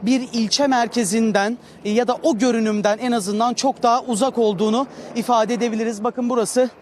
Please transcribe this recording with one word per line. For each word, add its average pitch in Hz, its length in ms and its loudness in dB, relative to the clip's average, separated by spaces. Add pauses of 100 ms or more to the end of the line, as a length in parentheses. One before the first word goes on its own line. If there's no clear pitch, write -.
bir 247 180 2 (120)
ilçe 233 340 0
merkezinden, 226 920 0 (260)
e, 208 60 -2
ya 226 180 2
da 240 140 -2
o 277 160 2
görünümden 214 600 2
en 240 140 -2
azından 220 420 -2
çok 254 280 -2
daha 240 200 2
uzak 240 360 -2
olduğunu 214 480 0 (300)
ifade 233 380 0
edebiliriz. 220 500 -2
Bakın 240 260 -2
burası 247 400 0 (120)